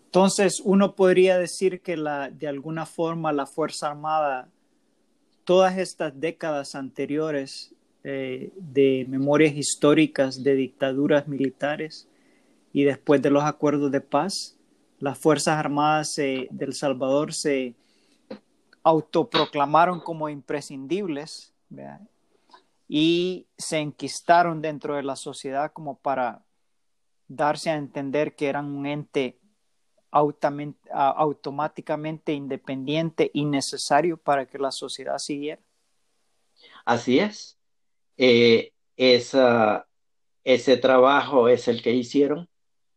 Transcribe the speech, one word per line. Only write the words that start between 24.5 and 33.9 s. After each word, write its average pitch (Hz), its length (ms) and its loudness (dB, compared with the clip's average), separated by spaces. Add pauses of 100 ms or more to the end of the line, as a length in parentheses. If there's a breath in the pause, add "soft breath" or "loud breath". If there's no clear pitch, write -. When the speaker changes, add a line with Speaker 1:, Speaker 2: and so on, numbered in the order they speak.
Speaker 1:
dentro 147 340 -6
de 143 60 -4
la 135 140 -6
sociedad 139 560 -8
como 151 260 -12
para 127 440 -4 (840)
darse 147 400 -2
a 160 80 -2
entender 143 580 -4
que 147 120 -4
eran 143 280 -4
un 139 120 -8
ente 143 520 -4 (720)
autamen-, 147 640 0 (160)
a-, 139 200 2
automáticamente 151 1200 -4
independiente 139 1040 -4
y 147 100 0
necesario 147 720 0